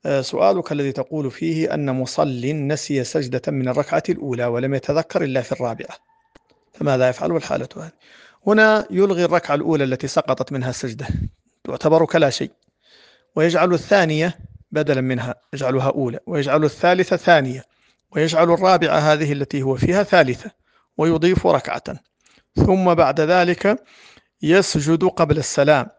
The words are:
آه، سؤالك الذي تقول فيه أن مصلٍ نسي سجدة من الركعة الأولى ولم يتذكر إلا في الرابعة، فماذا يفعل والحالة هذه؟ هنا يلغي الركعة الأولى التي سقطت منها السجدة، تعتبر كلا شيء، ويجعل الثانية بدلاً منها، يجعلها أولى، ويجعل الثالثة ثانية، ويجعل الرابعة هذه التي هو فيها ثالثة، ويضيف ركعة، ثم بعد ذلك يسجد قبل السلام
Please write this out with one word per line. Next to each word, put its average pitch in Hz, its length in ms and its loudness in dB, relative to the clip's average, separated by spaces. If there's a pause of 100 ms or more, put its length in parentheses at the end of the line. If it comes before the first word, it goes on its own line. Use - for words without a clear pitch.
آه، 139 140 0
سؤالك 180 520 0
الذي 139 200 -2
تقول 139 380 -6
فيه 160 440 -4
أن 135 260 -4
مصلٍ 127 460 -4
نسي 143 580 -4
سجدة 131 480 -4
من 131 160 -2
الركعة 143 400 -2
الأولى 123 360 -4
ولم 123 300 -2
يتذكر 156 500 -2
إلا 131 180 -2
في 127 100 -8
الرابعة، 117 440 -8 (760)
فماذا 131 360 0
يفعل 160 240 -4
والحالة 139 440 -4
هذه؟ 160 160 -16 (540)
هنا 214 440 4
يلغي 185 340 2
الركعة 165 300 0
الأولى 147 300 0
التي 131 240 -4
سقطت 135 440 -2
منها 127 180 -4
السجدة، 120 360 -10 (580)
تعتبر 160 400 2
كلا 151 260 2
شيء، - 200 -6 (880)
ويجعل 170 380 2
الثانية 165 640 0 (320)
بدلاً 147 300 0
منها، 127 340 -4 (180)
يجعلها 131 380 -2
أولى، 127 360 -4
ويجعل 147 380 0
الثالثة 180 520 2
ثانية، 131 480 2 (460)
ويجعل 165 420 2
الرابعة 170 460 2
هذه 151 340 2
التي 139 300 -4
هو 131 140 -2
فيها 180 260 0
ثالثة، 170 480 2 (480)
ويضيف 165 480 2
ركعة، - 360 0 (720)
ثم 185 400 4
بعد 156 260 2
ذلك 175 640 2 (580)
يسجد 165 640 2
قبل 156 340 2
السلام 139 480 2 (120)